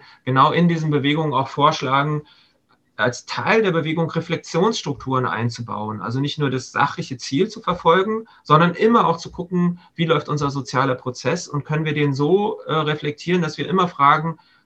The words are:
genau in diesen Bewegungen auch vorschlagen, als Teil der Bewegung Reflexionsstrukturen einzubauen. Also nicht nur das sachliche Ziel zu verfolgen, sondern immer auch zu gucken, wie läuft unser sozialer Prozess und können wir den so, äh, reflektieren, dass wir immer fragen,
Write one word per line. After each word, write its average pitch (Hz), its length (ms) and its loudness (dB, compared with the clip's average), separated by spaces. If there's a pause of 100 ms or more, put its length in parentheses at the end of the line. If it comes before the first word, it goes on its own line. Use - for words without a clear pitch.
(260)
genau 135 260 4
in 170 160 4
diesen 160 240 0
Bewegungen 147 420 0
auch 127 140 0
vorschlagen, 147 760 0 (720)
als 117 300 -2
Teil 208 380 0
der 190 80 2
Bewegung 160 380 0
Reflexionsstrukturen 165 1160 -2
einzubauen. 107 760 -4
Also 110 180 -4
nicht 143 180 -2
nur 143 140 0
das 127 200 -6
sachliche 143 460 -2
Ziel 180 320 -2
zu - 120 -14
verfolgen, 190 680 0 (160)
sondern 170 320 4
immer 220 320 4
auch 175 100 0
zu - 140 -12
gucken, 175 480 -2 (160)
wie 165 100 0
läuft 156 240 0
unser 143 220 -2
sozialer 131 440 0
Prozess 131 520 -4
und 143 180 -6
können 156 200 -2
wir 156 80 -2
den 147 200 2
so, 180 540 2
äh, 147 60 -2
reflektieren, 151 680 -2
dass 156 160 -4
wir 143 100 -4
immer 180 200 2
fragen, 156 500 2 (280)